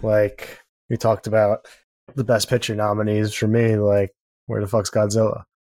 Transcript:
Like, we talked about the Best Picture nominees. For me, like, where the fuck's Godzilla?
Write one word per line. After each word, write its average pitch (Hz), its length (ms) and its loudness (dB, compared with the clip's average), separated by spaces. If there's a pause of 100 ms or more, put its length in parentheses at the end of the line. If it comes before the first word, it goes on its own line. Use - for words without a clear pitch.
Like, 107 580 0 (300)
we 120 80 0
talked 110 300 -2
about 107 380 2 (500)
the 135 80 -2
Best 110 260 0
Picture 117 240 -2
nominees. 107 600 0
For 110 140 -2
me, 113 280 2
like, 101 360 2 (360)
where 107 140 -4
the 101 60 -4
fuck's 104 220 -2
Godzilla? 107 540 0 (200)